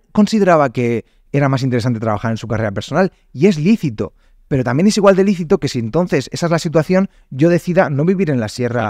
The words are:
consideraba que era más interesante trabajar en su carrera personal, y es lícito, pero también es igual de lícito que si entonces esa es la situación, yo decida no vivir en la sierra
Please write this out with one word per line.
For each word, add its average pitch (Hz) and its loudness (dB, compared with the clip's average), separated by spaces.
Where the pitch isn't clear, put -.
consideraba 185 2
que 120 -2
era 139 2
más 131 -2
interesante 120 -2
trabajar 110 -4
en 110 -4
su 110 -12
carrera 110 -2
personal, 147 -2
y 139 2
es 180 2
lícito, 147 -2
pero 131 0
también 135 2
es 214 2
igual 196 6
de 190 2
lícito 185 0
que 143 -4
si 127 -6
entonces 143 -2
esa 175 -4
es 165 -4
la 165 0
situación, 175 0
yo 139 2
decida 170 0
no 143 -2
vivir 185 0
en 131 0
la 107 -4
sierra 120 -4